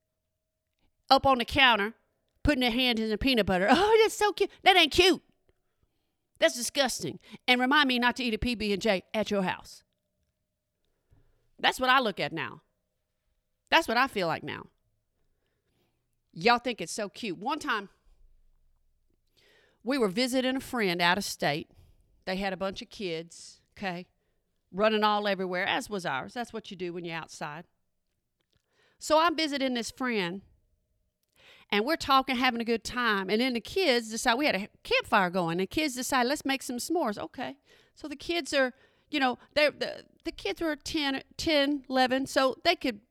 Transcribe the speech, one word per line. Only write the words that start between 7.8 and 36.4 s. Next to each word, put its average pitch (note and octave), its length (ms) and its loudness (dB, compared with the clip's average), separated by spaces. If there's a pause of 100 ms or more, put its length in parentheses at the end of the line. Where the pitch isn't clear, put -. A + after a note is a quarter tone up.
me B3+ 100 2
not A#3+ 180 2
to B3+ 80 -4
eat A#3 80 -2
a G#3+ 60 -2
P B3 160 -2
B G3+ 180 -2
and F#3+ 80 -2
J G3 220 0 (100)
at - 180 -4
your G3 120 0
house. - 400 -6 (1800)
That's F3 220 2
what B3+ 100 2
I C4 80 6
look G#3+ 220 -2
at D3 120 -4
now. D3+ 300 -8 (1080)
That's D#4+ 180 2
what A3+ 80 0
I C4 100 2
feel F#3 220 -2
like C#3+ 160 -4
now. - 240 -10 (1600)
Y'all A#3 260 2
think A#3+ 220 -6
it's E3 120 -10
so G#3 160 -6
cute. F#3 300 -8
One C4+ 200 -4
time, A3+ 300 -6 (1900)
we C4+ 160 -2
were A3 100 2
visiting B3+ 480 0
a C4 40 -4
friend F#3 420 -2
out F3 160 4
of G3+ 60 -6
state. D#3+ 440 -4 (560)
They F#3 120 -4
had G3 160 -4
a F3+ 40 -8
bunch F#3+ 240 -6
of A#3 80 -16
kids, E3+ 720 -10 (160)
okay? F3+ 300 -8 (680)
Running G#3+ 320 2
all G#3 220 2
everywhere, F#3 400 -2
as C4+ 220 -2
was G3 160 -8
ours. D3+ 300 -6
That's A#3+ 180 -10
what - 180 -12
you G3 60 -14
do F3 160 -8
when F3 120 -10
you're E3 120 -8
outside. D#3 480 -12 (1300)
So D#4 200 2
I'm E4 180 2
visiting C4+ 380 -2
this A#3 160 -4
friend, G3 520 -4 (1300)
and G#3 140 0
we're D#4+ 120 0
talking, C4+ 400 2
having B3 240 0
a A3+ 40 -4
good A3+ 200 -2
time. G#3+ 460 -2
And A3 100 2
then B3+ 120 0
the A#3 80 -4
kids A#3+ 500 0
decide, A3+ 240 0
we D4 120 0
had A#3+ 100 0
a G3 120 -6 (140)
campfire A3+ 480 0
going, E3+ 300 -2
and F#3+ 100 -4
kids D#4 240 -2
decide, B3 320 0
"Let's C#4 180 -4